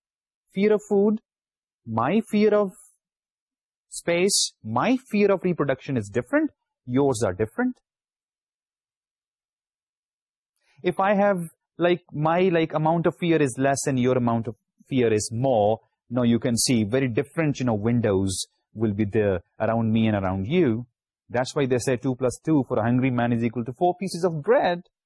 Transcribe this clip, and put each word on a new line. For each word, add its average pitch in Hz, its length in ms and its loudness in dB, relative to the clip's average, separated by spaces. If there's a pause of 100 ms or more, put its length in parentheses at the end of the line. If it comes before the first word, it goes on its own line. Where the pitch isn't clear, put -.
(520)
fear 208 200 0
of 208 160 0
food, 208 320 2 (680)
my 120 340 0 (100)
fear 208 240 2
of 208 180 0 (1160)
space, - 640 -2 (100)
my 143 360 0 (120)
fear 208 220 2
of 185 120 -2
reproduction 143 520 -2
is 104 120 -4
different, 190 420 -2 (340)
yours 127 400 0
are 95 80 0
different. 160 440 -4 (3000)
If 180 160 -2
I 196 160 2
have, 202 240 2 (400)
like, 175 240 0 (100)
my, 156 300 0
like, 165 320 2
amount 160 320 0
of 170 120 -2
fear 165 220 2
is 131 180 0
less 135 280 0
and 131 120 0
your 127 180 2
amount 117 300 0
of 113 100 -10 (320)
fear 120 240 2
is 107 200 0
more, 113 480 2 (280)
now 123 140 -2
you 117 160 4
can 120 180 -2
see 113 280 2
very 127 240 0
different, 139 520 -2
you 127 60 -2
know, 117 80 0
windows 101 720 0 (280)
will 110 180 -2
be 104 120 -2
there 101 360 0 (180)
around 113 340 -2
me 113 140 2
and 107 100 0
around 95 300 -2
you. 123 400 0 (420)
That's 123 260 -4
why 143 120 0
they 127 120 2
say 127 180 -2
two 127 200 -4
plus 127 280 -4
two 151 240 0
for 117 100 -2
a 107 40 0
hungry 123 280 0
man 120 220 0
is 117 120 -2
equal 117 200 -4
to 127 80 -10
four 180 240 0
pieces 180 280 -6
of 160 180 -4
bread. 180 420 0 (220)